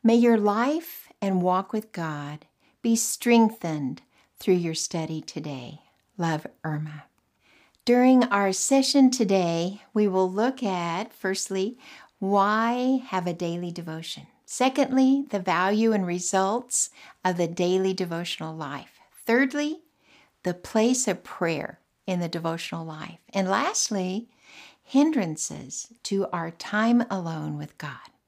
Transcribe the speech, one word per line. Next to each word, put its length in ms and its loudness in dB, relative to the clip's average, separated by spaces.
May 120 6
your 220 6
life 800 -2
and 220 0
walk 320 0
with 200 -6
God 520 -8
be 120 4
strengthened 1040 2
through 180 2
your 200 -2
study 460 -6
today. 600 -12
Love, 300 -2
Irma." 420 -8
During 420 6
our 280 2
session 560 4
today, 720 0
we 120 4
will 220 2
look 320 -2
at, 520 -4
firstly, 640 -4
why 880 2
have 180 -4
a 80 -2
daily 380 -6
devotion? 560 -12
Secondly, 840 2
the 100 -2
value 520 2
and 140 2
results 840 -2
of 120 0
the 100 2
daily 460 0
devotional 600 -6
life. 460 -12
Thirdly, 560 0
the 100 -2
place 560 0
of 160 -4
prayer 560 -4
in 160 -2
the 80 -2
devotional 560 -6
life. 340 -14
And 160 0
lastly, 800 -2
hindrances 1080 0
to 280 -2
our 200 -6
time 580 2
alone 480 -4
with 200 -12
God. 340 -14